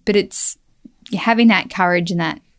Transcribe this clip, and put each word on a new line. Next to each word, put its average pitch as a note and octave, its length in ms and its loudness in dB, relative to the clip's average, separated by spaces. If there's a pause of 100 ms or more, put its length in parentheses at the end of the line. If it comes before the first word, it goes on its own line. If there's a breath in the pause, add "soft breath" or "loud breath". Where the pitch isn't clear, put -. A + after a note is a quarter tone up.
but G#3 120 0
it's - 420 -4 (580)
having A3+ 320 2
that F#3+ 220 2
courage F3 400 0
and E3+ 100 -2
that, D#3+ 200 -6 (180)